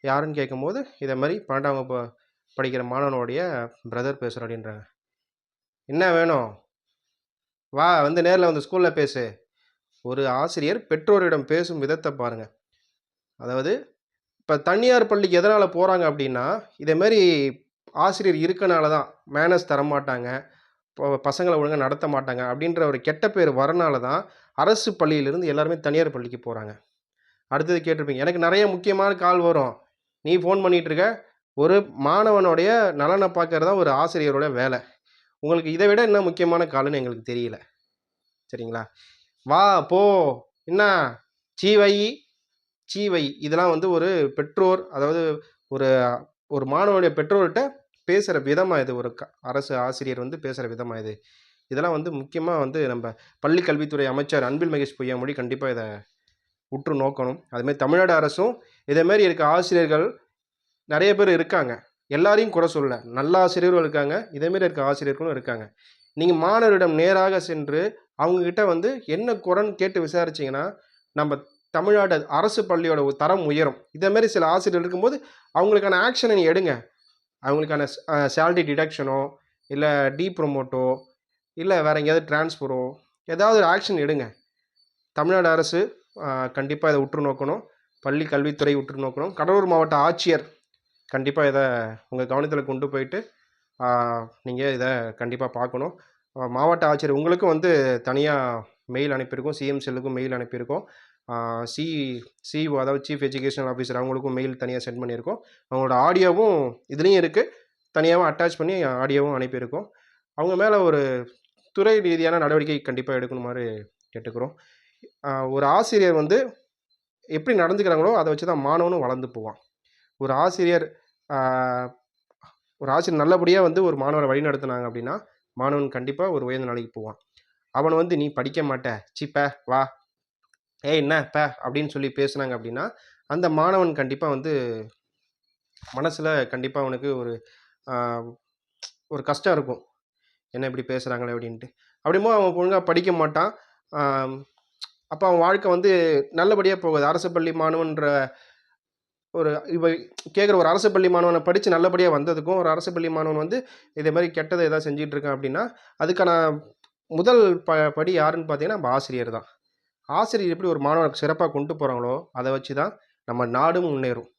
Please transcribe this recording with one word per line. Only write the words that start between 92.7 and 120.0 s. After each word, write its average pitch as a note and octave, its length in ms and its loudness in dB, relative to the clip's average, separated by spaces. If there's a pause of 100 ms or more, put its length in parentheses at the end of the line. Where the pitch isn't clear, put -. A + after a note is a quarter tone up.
போயிட்டு, C3+ 420 -6 (500)
ஆ, A#2+ 640 -2
நீங்க B2+ 280 -4
இதை B2 440 -4
கண்டிப்பா B2 340 -6
பார்க்கணும். B2+ 520 -6 (360)
ஆ, C3 100 -6
மாவட்ட D3+ 480 2
ஆட்சியர் D3 160 -2
உங்களுக்கும் E3+ 380 2
வந்து D#3 520 2
தனியா C3 640 -2 (180)
மெயில் C#3 260 -4
அனுப்பியிருக்கோம், C3 400 -6
சி D3 160 -6
எம் C#3 120 -2
செல்லுக்கும் C3 340 -8
மெயில் B2+ 200 -6
அனுப்பியிருக்கோம், B2 520 -8 (440)
ஆ, A#2 360 -6
சி-, C#3 560 -8 (140)
சி D#3 340 -6
இ - 20 -4
ஓ, C#3+ 80 -2
அதாவது C#3 360 -2
சீஃப் C#3 60 -8
எஜுகேஷனல் C3+ 480 -4
ஆஃபீஸர், B2 280 -6
அவங்களுக்கும் C3 360 -4
மெயில் C3 240 -4
தனியா B2+ 280 -6
சென்ட் B2 180 -10
பண்ணியிருக்கோம். A#2+ 340 -8 (380)
அவங்களோட C3 200 0
ஆடியோவும் F3 840 2 (100)
இதுலேயும் D#3 240 2
இருக்கு, F3 400 2 (460)
தனியாவும் E3 280 4
அட்டாச் E3 320 0
பண்ணி F3 260 -2
ஆடியோவும் C#3 540 0
அனுப்பியிருக்கோம். B2+ 500 -8 (460)
அவங்க F3+ 220 -2
மேல G#3 240 4
ஒரு C#3 500 0 (420)
துறை G#3+ 280 4
ரீதியான E3+ 380 2
நடவடிக்கை D3+ 420 0
கண்டிப்பா B2+ 340 -6
எடுக்கணுமாறு B2 680 -6 (360)
கேட்டுக்கிறோம். A#2 360 -8 (720)
ஆ, C3+ 240 -4
ஒரு C#3 180 0
ஆசிரியர் F#3+ 460 4
வந்து F#3+ 440 2 (640)
எப்படி D#3+ 380 -2
நடந்துக்கிறாங்களோ F3+ 520 2
அதை G#3 140 2
வச்சு D3+ 220 -2
தான் E3+ 120 0
மாணவனும் E3 420 0
வளர்ந்து B2+ 300 -4
போவான். A2 260 -12 (600)